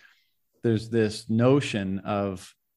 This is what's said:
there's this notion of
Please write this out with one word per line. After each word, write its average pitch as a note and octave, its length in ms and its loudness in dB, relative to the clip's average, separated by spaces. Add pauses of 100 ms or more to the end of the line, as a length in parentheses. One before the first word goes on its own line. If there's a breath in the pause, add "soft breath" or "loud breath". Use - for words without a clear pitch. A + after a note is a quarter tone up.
(640 soft breath)
there's A2+ 260 0
this A2 400 -2
notion A2+ 720 2
of G2+ 520 -6 (260)